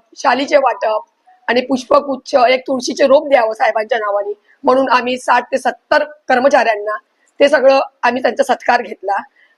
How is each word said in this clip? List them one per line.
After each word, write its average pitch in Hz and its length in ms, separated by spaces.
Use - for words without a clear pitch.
शालीचे 277 420
वाटप 226 420
आणि 240 140
पुष्पगुच्छ, 269 760
एक 254 320
तुळशीचे 269 400
रोप 294 200
द्यावं 233 260
साहेबांच्या 226 440
नावाने, 202 360
म्हणून 262 260
आम्ही 247 280
साठ 247 340
ते 269 60
सत्तर 294 460
कर्मचाऱ्यांना 226 960
ते 285 100
सगळं 269 300
आम्ही 247 180
त्यांचा 254 220
सत्कार 240 380
घेतला. 196 400